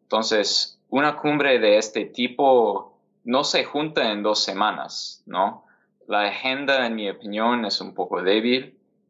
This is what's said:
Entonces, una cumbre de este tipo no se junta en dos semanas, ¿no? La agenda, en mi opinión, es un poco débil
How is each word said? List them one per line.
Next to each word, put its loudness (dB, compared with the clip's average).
Entonces, -2
una 0
cumbre 2
de 6
este 0
tipo 2
no 0
se 0
junta -2
en -4
dos 0
semanas, -4
¿no? -4
La 0
agenda, -2
en -4
mi -6
opinión, -2
es -4
un -12
poco -4
débil 0